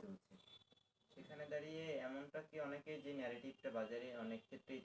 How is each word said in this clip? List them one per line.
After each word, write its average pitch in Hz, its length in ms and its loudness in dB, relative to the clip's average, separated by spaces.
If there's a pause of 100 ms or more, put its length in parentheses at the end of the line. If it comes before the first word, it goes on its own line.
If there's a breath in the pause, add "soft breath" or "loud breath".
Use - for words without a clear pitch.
চলছে, 196 320 -8 (800)
সেখানে 151 320 -4
দাঁড়িয়ে 156 380 2 (140)
এমনটা 139 440 0
কি 156 180 -8
অনেকে 143 320 0 (120)
যে 143 80 0
ন্যারেটিভটা 131 580 0
বাজারে 117 460 2
অনেক 113 280 0
ক্ষেত্রেই 131 400 -4